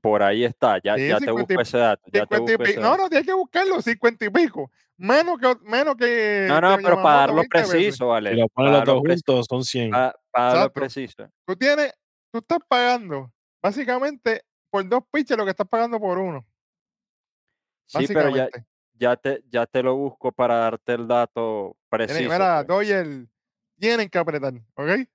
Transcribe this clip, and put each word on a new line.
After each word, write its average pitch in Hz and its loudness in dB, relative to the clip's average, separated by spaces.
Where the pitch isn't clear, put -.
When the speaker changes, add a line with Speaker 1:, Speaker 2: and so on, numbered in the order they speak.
Speaker 1:
Por 107 2
ahí 104 2
está, 117 0
ya, 101 0
Speaker 2:
Sí, 135 -2
Speaker 1:
ya 107 2
te 95 -4
Speaker 2:
cincuenta 120 -2
y 185 0
Speaker 1:
busco 120 -2
ese 123 -2
dato, 113 2
ya 101 0
te - -4
Speaker 2:
cincuenta 117 0
y - 2
Speaker 1:
busco 123 -2
Speaker 2:
pi-, 196 2
Speaker 1:
ese 208 -2
Speaker 2:
no, 214 2
Speaker 1:
dato. 370 2
Speaker 2:
no, 370 -2
tienes 294 0
que 381 -2
buscarlo, 370 -2
cincuenta 233 -2
y 208 -2
pico. 208 -2
Menos 294 0
que, 254 2
menos 254 -2
que, 220 0
Speaker 1:
No, 151 4
no, 190 6
Speaker 2:
que 196 -2
Speaker 1:
pero 185 2
para - -
Speaker 2:
Yamamoto 151 6
Speaker 1:
darlo 139 4
Speaker 2:
veinte 160 2
veces. 160 0
Speaker 1:
preciso, 165 0
vale, 110 0
Speaker 3:
Si 113 0
lo 113 2
pones - -6
Speaker 1:
para 135 2
Speaker 3:
los 143 6
Speaker 1:
darlo 135 4
Speaker 3:
dos 131 0
Speaker 1:
preci-, 165 2
Speaker 3:
juntos, 123 2
son 127 -4
cien. 120 -4
Speaker 1:
pa-, 127 0
para 123 0
darlo 127 4
Speaker 2:
Exacto. 185 0
Speaker 1:
preciso. 127 -10
Speaker 2:
Tú 185 -6
tienes, 285 0
tú 233 -6
estás 330 -4
pagando, 226 -2
básicamente, 247 -4
por 196 -2
dos 247 0
pitchers 285 -2
lo 220 -2
que 190 -2
estás 190 -4
pagando 233 -2
por 190 -2
uno. 170 -6
Speaker 1:
Sí, 139 -2
pero 151 2
ya, 131 0
Speaker 2:
Básicamente. 123 -12
Speaker 1:
ya 120 0
te, 135 -6
ya 117 0
te 127 -2
lo 127 0
busco 135 -6
para 120 0
darte 113 -2
el 117 -8
dato 113 -2
Speaker 2:
Tiene, 113 -2
Speaker 1:
preciso, 143 -4
Speaker 2:
mira, 175 0
Speaker 1:
pues. 135 -18
Speaker 2:
Dodgers 175 -2
tienen 220 0
que 180 -2
apretar, 147 -4
¿ok? 143 -6